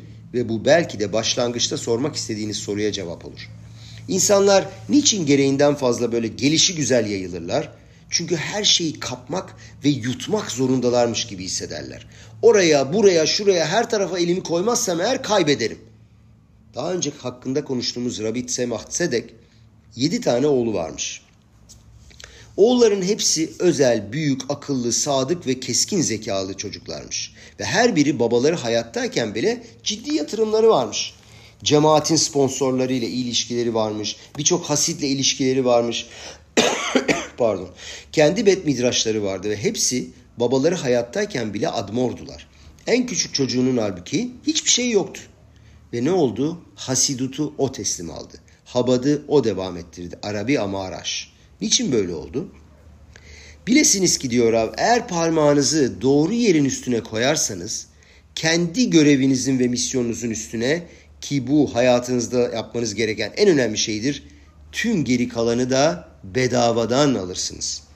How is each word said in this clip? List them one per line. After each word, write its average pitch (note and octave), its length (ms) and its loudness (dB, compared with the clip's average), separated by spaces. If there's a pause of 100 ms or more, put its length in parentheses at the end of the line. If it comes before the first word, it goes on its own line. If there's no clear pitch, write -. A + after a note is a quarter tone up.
(340)
ve A#2 140 -2
bu A2 160 -4
belki D3 360 2
de G2+ 120 -2
başlangıçta A#2+ 640 -2
sormak B2+ 400 -2
istediğiniz G#2+ 400 -6
soruya G#2 360 -4
cevap E2+ 320 -10
olur. - 240 -16 (600)
İnsanlar G3 600 4 (200)
niçin A3 380 2
gereğinden C#3 480 4
fazla A#2+ 380 0
böyle A2+ 160 0
gelişi C#3+ 460 0
güzel A#2+ 360 2
yayılırlar? F#2 640 -6 (380)
Çünkü E3+ 260 -2
her G3 280 -6
şeyi E3+ 360 0
kapmak E3+ 560 -8 (280)
ve C#3+ 40 4
yutmak C3+ 640 -2
zorundalarmış A#2+ 760 2
gibi F#2+ 180 -10
hissederler. D2 600 -10 (360)
"Oraya, D#3+ 500 6
buraya, F#3 340 4
şuraya, F#3 400 2
her A3+ 240 0
tarafa F#3+ 280 -2
elimi F3 240 0
koymazsam F3 580 -2
eğer A#3 220 -2
kaybederim." D3 560 0 (960)
Daha D3+ 180 -6
önce D3 260 -4
hakkında C3 460 -6
konuştuğumuz A#2+ 580 -6
Rabbi A2+ 240 -4
Tzemach A#2+ 380 -4
Tzedek, B2+ 500 -4 (600)
yedi E3+ 240 -2
tane C3 260 2
oğlu A#2+ 280 2
varmış. D#2 480 -8 (1300)
Oğulların A3 460 6
hepsi - 560 -2
özel, A#2+ 540 2
büyük, C#3+ 360 0
akıllı, B2+ 440 -4
sadık C#3 540 -2
ve B2+ 140 -2
keskin C3 400 -2
zekalı G#2 540 -4
çocuklarmış. - 800 -10 (260)
Ve G2+ 40 -6
her G3+ 320 2
biri C#3+ 220 4
babaları A#2+ 380 4
hayattayken A#2 800 -2
bile G#3+ 300 -2 (180)
ciddi D4 320 -6
yatırımları A3 540 2
varmış. B2+ 500 2 (460)
Cemaatin D3+ 520 6
sponsorlarıyla C3 920 0
ilişkileri A#2+ 640 -2
varmış. G#2+ 420 -2 (220)
Birçok E3+ 260 0
hasitle D3 440 -2
ilişkileri C3 560 0
varmış. A#2 420 2 (500)
<coughs> - 800 -2
Pardon. G2 320 0 (440)
Kendi F#3 340 2
bet F#3 200 4
midraşları A#2 580 0
vardı G2 260 -4
ve G#2 60 -2
hepsi - 540 -2 (260)
babaları C3+ 380 2
hayattayken B2 800 -2
bile G#2 140 -2
admordular. A2 800 -6 (380)
En A#3+ 200 2
küçük - 280 -4
çocuğunun B2+ 420 0
halbuki G#2+ 540 -4 (160)
hiçbir - 240 -2
şey B3 200 0
yoktu. F#3 300 0 (720)
Ve A#2+ 120 -2
ne D#3+ 80 2
oldu? D3 480 0 (140)
Hasidutu C3+ 840 -2
o C3 140 0
teslim F2 380 -8
aldı. - 280 -14 (260)
Habadı B2+ 640 2
o C#3+ 160 4
devam F#2 320 -4
ettirdi. F2 460 -14
Arabi G#2 380 -2
Amaraş. F#2+ 720 -8 (280)
Niçin G#3+ 320 0
böyle F#2+ 220 0
oldu? B2+ 340 -8 (1200)
Bilesiniz G3+ 520 4
ki C3 120 -6
diyor A#2 220 4
Rav, A2+ 240 2
eğer A3+ 320 2
parmağınızı D3 920 2
doğru C#3+ 300 4
yerin G3+ 320 4
üstüne B2 360 -2
koyarsanız, A2 840 -4 (480)
kendi E3+ 560 0
görevinizin C3+ 680 4
ve B2 100 2
misyonunuzun A#2+ 640 -2
üstüne, A#2+ 520 -4 (380)
ki C3+ 260 -4
bu C#3 280 2
hayatınızda B2 640 2
yapmanız A2+ 560 -2
gereken G#2+ 420 -2
en G#3 120 4
önemli A#2+ 300 4
şeydir, A2+ 460 -4 (480)
tüm G#3+ 320 0
geri A#2+ 240 2
kalanı A#2 420 0
da D3 380 2 (160)
bedavadan A#2+ 920 2
alırsınız. - 680 -6 (140)